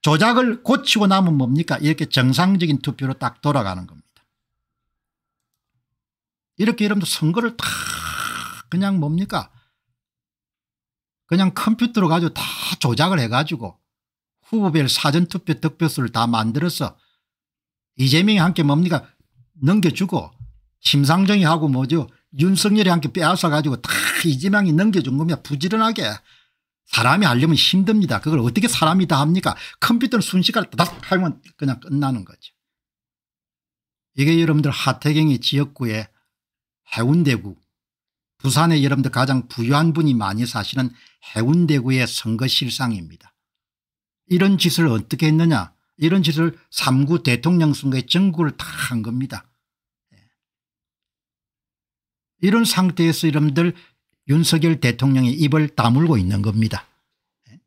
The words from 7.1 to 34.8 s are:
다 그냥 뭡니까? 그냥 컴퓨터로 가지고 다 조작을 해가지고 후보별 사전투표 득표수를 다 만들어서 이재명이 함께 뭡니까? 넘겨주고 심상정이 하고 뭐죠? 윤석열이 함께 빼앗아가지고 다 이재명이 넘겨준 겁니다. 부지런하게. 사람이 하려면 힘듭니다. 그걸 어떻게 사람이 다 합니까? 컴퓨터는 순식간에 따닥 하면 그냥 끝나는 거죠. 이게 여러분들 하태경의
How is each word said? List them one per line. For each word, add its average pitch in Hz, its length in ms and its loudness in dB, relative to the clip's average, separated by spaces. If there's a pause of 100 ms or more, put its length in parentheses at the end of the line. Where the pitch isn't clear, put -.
다 - 100 -10 (1040)
그냥 190 300 -2
뭡니까? 160 500 -4 (1800)
그냥 185 280 0
컴퓨터로 226 560 0
가지고 165 240 0
다 - 100 -8 (360)
조작을 151 400 0
해가지고 120 600 -4 (600)
후보별 160 480 0
사전투표 165 680 -2
득표수를 151 500 -4
다 120 180 -2
만들어서 117 680 -2 (1000)
이재명이 165 420 2
함께 170 240 0
뭡니까? 151 440 0 (540)
넘겨주고 175 680 0 (480)
심상정이 180 640 2
하고 160 240 2
뭐죠? 135 420 0 (300)
윤석열이 190 500 2
함께 151 220 0
빼앗아가지고 156 680 0
다 - 100 -8 (340)
이재명이 175 480 2
넘겨준 160 440 2
겁니다. 160 240 -2
부지런하게. 196 600 -2 (840)
사람이 135 400 2
하려면 143 300 2
힘듭니다. 185 640 2
그걸 156 200 0
어떻게 120 280 0
사람이 170 380 0
다 147 140 0
합니까? 156 360 0 (240)
컴퓨터는 233 440 0
순식간에 - 480 -2
따닥 - 400 -4
하면 180 280 -2 (160)
그냥 131 240 -4
끝나는 135 460 -4
거죠. - 260 -20 (1600)
이게 160 260 4
여러분들 151 300 2
하태경의 147 680 0